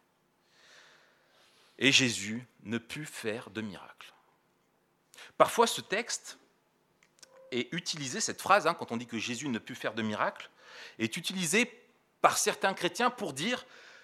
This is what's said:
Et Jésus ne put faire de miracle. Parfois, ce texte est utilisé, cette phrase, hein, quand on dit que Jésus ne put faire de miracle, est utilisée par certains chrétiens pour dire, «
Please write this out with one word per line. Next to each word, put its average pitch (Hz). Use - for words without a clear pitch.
Et 123
Jésus 117
ne 113
put 151
faire 113
de 104
miracle. -
Parfois, 226
ce -
texte -
est 123
utilisé, 156
cette 113
phrase, 190
hein, 165
quand -
on 117
dit 120
que -
Jésus 120
ne 117
put 131
faire 120
de 113
miracle, 110
est 113
utilisée 185
par -
certains 196
chrétiens 208
pour 196
dire, « 185